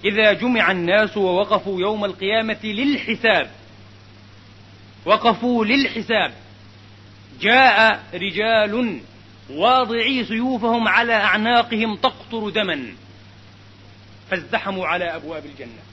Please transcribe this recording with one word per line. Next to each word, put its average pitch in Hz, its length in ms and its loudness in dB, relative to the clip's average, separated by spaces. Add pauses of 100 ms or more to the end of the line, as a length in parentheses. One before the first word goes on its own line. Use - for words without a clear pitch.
"إذا 208 280 4
جمع 214 380 2
الناس 190 460 0
ووقفوا 196 640 0
يوم 208 240 -2
القيامة 214 600 -2
للحساب، 220 840 0 (1500)
وقفوا 226 600 2
للحساب، 208 680 0 (1080)
جاء 220 640 4 (120)
رجال 208 880 -2 (500)
واضعي 233 760 0
سيوفهم 233 640 0
على 233 260 2
أعناقهم 220 840 0
تقطر 226 520 -6
دما، 175 380 -4 (1400)
فازدحموا 190 560 -6
على 175 180 -2
أبواب 160 420 -10
الجنة." 120 360 -18 (100)